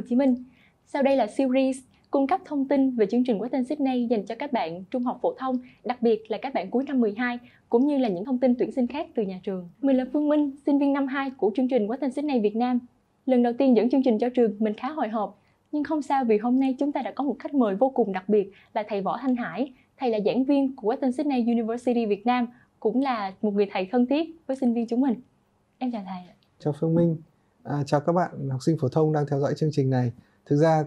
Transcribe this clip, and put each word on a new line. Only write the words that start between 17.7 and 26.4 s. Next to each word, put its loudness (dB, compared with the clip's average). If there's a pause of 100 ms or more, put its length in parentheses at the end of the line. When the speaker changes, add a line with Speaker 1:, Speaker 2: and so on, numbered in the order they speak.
Speaker 1:
vô 4
cùng 0
đặc -6
biệt 2 (220)
là -2
thầy -4
Võ -2
Thanh 0
Hải. -6 (240)
Thầy -2
là 0
giảng 2
viên 0
của -2
Western -2
Sydney -2
University 0
Việt -2
Nam, 0 (320)
cũng 0
là -4
một 0
người 2
thầy -4
thân 4
thiết -2
với -4
sinh 0
viên -2
chúng 0
mình. 2 (640)
Em -6
chào -6
thầy -12
ạ. -20 (260)